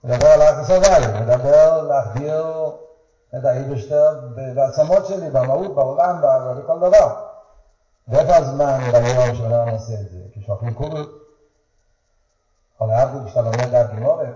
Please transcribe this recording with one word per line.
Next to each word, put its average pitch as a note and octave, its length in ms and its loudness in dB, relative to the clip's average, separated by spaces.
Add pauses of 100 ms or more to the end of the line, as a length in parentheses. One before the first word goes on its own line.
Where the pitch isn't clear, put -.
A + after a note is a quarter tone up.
מדבר B2 220 0
על D3+ 160 8
האחדות D#3 420 4
הוואי, B2 360 4
מדבר D3 600 4
להחדיר D3+ 880 -4 (680)
את B2+ 60 -12
האיברשטר C#3 760 0 (140)
ב-, C3 200 -12
בעצמות D#3 520 2
שלי, F3+ 240 -8
במהות, C#3 440 -2
בעולם, D#3 480 0
ב-, B2+ 380 0
בכל E3 180 -4
דבר. F3+ 460 2 (840)
ואיפה C3+ 280 2
הזמן C3+ 440 0 (120)
ביום A#2+ 420 2
שאדם A#2 340 -2
עושה A2 260 -8
את G2+ 160 -12
זה? F2+ 80 -18 (140)
כשאוכלים G#2+ 420 -10
קוגל? D3+ 320 -8 (1700)
או A2+ 60 -4
להבדיל, B2 400 -2
כשאתה A#2+ 160 -4
לומד A#2+ 320 -4
דף A#2+ 220 2
גמרא B2 280 -2 (120)